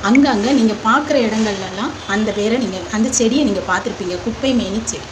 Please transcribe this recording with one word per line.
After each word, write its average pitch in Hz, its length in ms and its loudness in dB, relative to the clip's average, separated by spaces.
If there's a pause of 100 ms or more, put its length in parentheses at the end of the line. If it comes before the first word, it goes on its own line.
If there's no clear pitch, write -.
அங்கங்க 240 480 4
நீங்க 226 220 4 (120)
பார்க்குற 285 300 2
இடங்கள்லலாம் 214 760 0 (160)
அந்த 208 240 0
வேரை 208 260 0
நீங்க, 190 200 -2 (140)
அந்த 226 200 0
செடியை 240 320 2
நீங்க 202 160 0
பார்த்துருப்பீங்க, 180 640 -4
குப்பை 254 300 -2
மேனி 208 300 0
செடி. - 280 -8